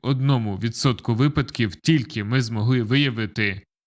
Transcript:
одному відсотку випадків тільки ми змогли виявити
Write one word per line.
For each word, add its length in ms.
одному 560
відсотку 580
випадків 600
тільки 480
ми 180
змогли 420
виявити 800